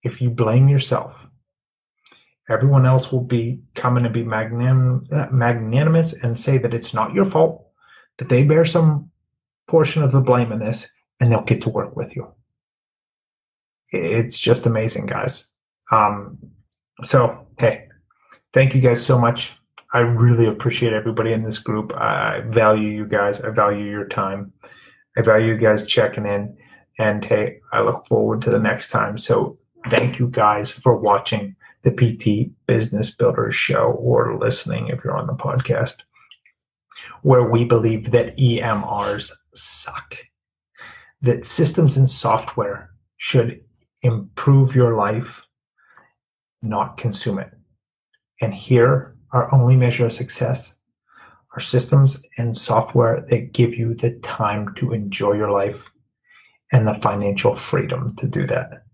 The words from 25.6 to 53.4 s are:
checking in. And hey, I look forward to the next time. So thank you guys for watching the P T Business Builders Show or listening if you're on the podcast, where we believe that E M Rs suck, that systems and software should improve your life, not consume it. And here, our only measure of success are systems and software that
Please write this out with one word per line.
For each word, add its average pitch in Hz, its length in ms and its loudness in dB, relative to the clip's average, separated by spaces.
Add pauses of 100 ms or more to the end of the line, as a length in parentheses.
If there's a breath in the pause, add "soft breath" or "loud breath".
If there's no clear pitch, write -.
checking 104 400 0
in. 101 280 -4 (460 soft breath)
And 107 240 0
hey, 104 360 -2 (120)
I 110 80 0
look 107 260 -2
forward 110 360 0
to - 80 -2
the 110 100 2
next 107 300 -2
time. 107 280 -2
So - 400 -2 (320)
thank 123 300 0
you 123 80 0
guys 104 420 0
for - 280 2
watching 101 580 -2 (280 soft breath)
the 127 80 2
P 113 260 0
T 104 340 -2 (160)
Business 110 420 -2
Builders - 460 -2
Show - 420 0
or 60 400 0
listening - 520 -4
if - 120 -8
you're 143 140 -6
on - 120 -6
the 123 60 -6
podcast, - 680 -4 (1200 loud breath)
where 123 280 4
we 117 140 2
believe 113 480 0
that 117 260 0
E 120 240 2
M 110 220 -4
Rs 101 480 -6 (220)
suck, - 640 -16 (1040 loud breath)
that 120 240 0
systems 160 500 0
and 135 140 4
software - 800 -4 (260)
should - 480 -2 (380)
improve 131 760 2
your 120 200 4
life, 107 460 -4 (1200 soft breath)
not 104 360 -6
consume 101 420 -4
it. 95 120 -14 (880)
And 107 120 -4
here, 127 600 2 (180)
our 123 220 0
only 127 220 6
measure 123 300 2
of 113 80 -2
success - 640 -8 (760 soft breath)
are - 60 -12
systems 135 640 2 (140)
and 117 180 -4
software 110 720 0
that - 240 -2